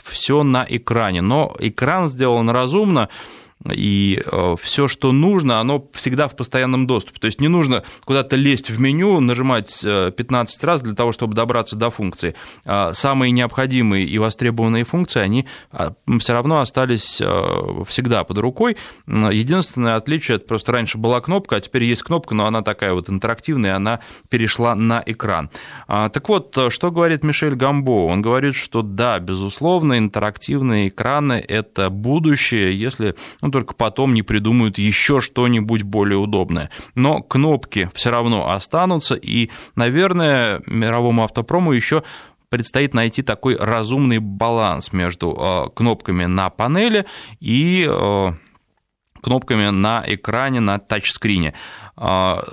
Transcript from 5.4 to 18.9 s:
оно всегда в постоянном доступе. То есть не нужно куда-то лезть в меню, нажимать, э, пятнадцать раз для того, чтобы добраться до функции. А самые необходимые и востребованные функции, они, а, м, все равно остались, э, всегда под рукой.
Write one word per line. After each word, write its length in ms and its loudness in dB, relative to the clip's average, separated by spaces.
оно 340 -2
всегда 340 -2
в 80 -16
постоянном 520 0
доступе. 320 -2
То 80 -2
есть 120 -4
не 80 2
нужно 360 2
куда-то 300 0
лезть 340 2
в 100 -4
меню, 400 2
нажимать, 680 0
э, 300 2
пятнадцать 480 -2
раз 180 0
для 140 -6
того, 160 0
чтобы 240 -4
добраться 400 0
до 140 0
функции. 460 -4
А 280 0
самые 380 2
необходимые 720 2
и 120 -2
востребованные 680 0
функции, 380 0
они, 240 0
а, 220 -6
м, 120 2
все 140 0
равно 260 2
остались, 600 -2
э, 680 -2
всегда 360 0
под 160 -6
рукой. 380 0